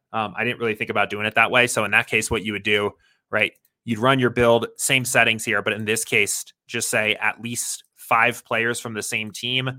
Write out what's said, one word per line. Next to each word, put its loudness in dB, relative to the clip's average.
Um, -4
I -4
didn't -4
really -2
think -6
about 0
doing -4
it -2
that 4
way. 4
So 0
in -4
that 2
case, -2
what -2
you -4
would -6
do, 2
right, 0
you'd -4
run 4
your 4
build, 4
same 0
settings 2
here, 0
but -2
in -4
this -2
case, 0
just -6
say 0
at -6
least -8
five 0
players -2
from -10
the -6
same -8
team, -4